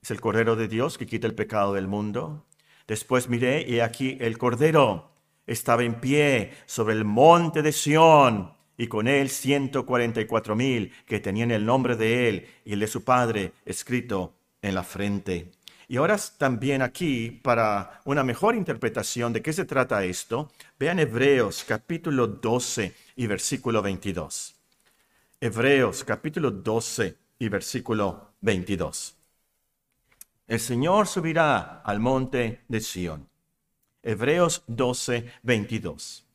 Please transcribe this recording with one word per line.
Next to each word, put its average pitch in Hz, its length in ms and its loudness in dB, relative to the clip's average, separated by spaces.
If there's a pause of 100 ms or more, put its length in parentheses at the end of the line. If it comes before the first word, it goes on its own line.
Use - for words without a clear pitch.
Es - 80 -14
el 104 120 -6
Cordero 113 340 2
de 110 120 -2
Dios 120 300 -2
que - 80 -10
quita 113 220 -4
el 107 80 -4
pecado 104 380 0
del 95 140 -2
mundo. 107 600 -6 (400)
"Después 123 420 -2
miré, 123 380 0
y 120 120 0
aquí 131 420 -2
el 113 180 -4
Cordero 127 720 2 (340)
estaba 117 380 0
en 117 160 -2
pie 135 540 2 (120)
sobre 110 300 0
el 107 80 0
monte 156 580 6
de 151 120 2
Sión, 147 800 6 (240)
y 117 100 -4
con 107 200 -2
él 139 220 4
ciento 131 560 0
cuarenta 117 360 0
y 107 40 0
cuatro 107 300 -2
mil 120 360 0 (140)
que 107 140 -2
tenían 107 320 -2
el 107 140 0
nombre 123 300 2
de 117 340 2
él 95 180 -4 (180)
y 104 80 -6
el 101 60 -2
de 104 80 0
su 104 160 -6
padre 113 500 0 (120)
escrito 113 680 -4 (280)
en 98 140 -4
la 92 80 -4
frente". 95 680 -6 (400)
Y 123 60 -4
ahora 170 180 2
s-, - 220 -6
también 135 440 0
aquí, 127 480 -2 (140)
para 110 600 0
una 139 180 0
mejor 175 320 0
interpretación 120 800 -4
de 110 80 -2
qué 156 100 -6
se 160 140 -4
trata 123 400 0
esto, 113 440 -6 (300)
vean 170 200 0
Hebreos 127 680 2
capítulo 139 600 -2
doce 113 680 -2 (220)
y 120 100 -2
versículo 110 540 -2
veintidós. 92 720 -6 (880)
Hebreos 117 640 2
capítulo 151 440 -4
doce 107 680 -4 (200)
y 113 120 -4
versículo 101 880 -4
veintidós. 92 800 -4 (1300)
El 113 140 -2
Señor 165 460 2
subirá 160 760 0
al 104 180 -4
monte 127 720 0
de 113 100 -2
Sión. 85 480 -8 (760)
Hebreos 147 640 0
doce, 123 600 -2 (140)
veintidós. 110 920 -4